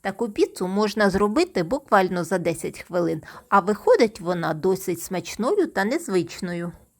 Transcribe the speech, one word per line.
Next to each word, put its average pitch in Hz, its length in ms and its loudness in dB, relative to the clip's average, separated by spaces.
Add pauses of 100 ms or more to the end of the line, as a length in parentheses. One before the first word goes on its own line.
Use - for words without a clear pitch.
Таку 202 280 -4
піцу 208 400 -2
можна 202 420 2
зробити 208 520 2
буквально 185 640 0
за 190 140 -2
десять 165 400 -4
хвилин, 165 440 -2 (260)
а 202 120 6
виходить 214 600 2
вона 165 340 -2
досить 185 460 -2
смачною 240 680 -2
та - 180 -2
незвичною. 175 880 -4 (280)